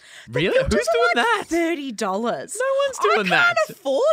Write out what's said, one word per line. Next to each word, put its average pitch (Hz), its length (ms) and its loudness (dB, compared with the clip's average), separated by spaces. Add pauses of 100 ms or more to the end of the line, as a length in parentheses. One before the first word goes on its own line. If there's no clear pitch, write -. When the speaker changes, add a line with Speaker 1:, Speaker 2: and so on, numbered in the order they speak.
(280)
Speaker 1:
The 113 60 -12
Speaker 2:
Really? 175 160 0
Who's - 180 2
Speaker 1:
filters - 200 0
are, 679 60 2
Speaker 2:
doing 480 220 2
Speaker 1:
like, 240 100 2
Speaker 2:
that? 440 220 0
Speaker 1:
thirty 320 440 -2
dollars. 208 680 -4
Speaker 2:
No 508 60 -2 (200)
one's 508 140 -6
doing 403 340 2
Speaker 1:
I - 100 4
can't 698 140 2 (100)
Speaker 2:
that. - 80 -12
Speaker 1:
afford 277 380 -2